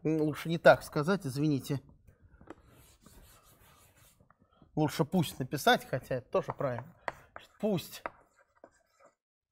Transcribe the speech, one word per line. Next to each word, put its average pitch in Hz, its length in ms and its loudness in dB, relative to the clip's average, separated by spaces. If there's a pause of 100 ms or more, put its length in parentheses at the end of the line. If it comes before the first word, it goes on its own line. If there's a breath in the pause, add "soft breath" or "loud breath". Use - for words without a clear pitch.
М, 156 180 0
лучше 151 260 -2
не 165 100 -2
так 151 260 8
сказать, 160 420 -2
извините. 143 560 -2 (3000 soft breath)
Лучше 151 300 0
пусть - 340 0
написать, 151 500 0
хотя 135 260 -6
это 120 140 -8
тоже - 240 -2
правильно. 127 400 -6 (380 loud breath)
Значит, - 280 -20
пусть - 440 -4 (1500)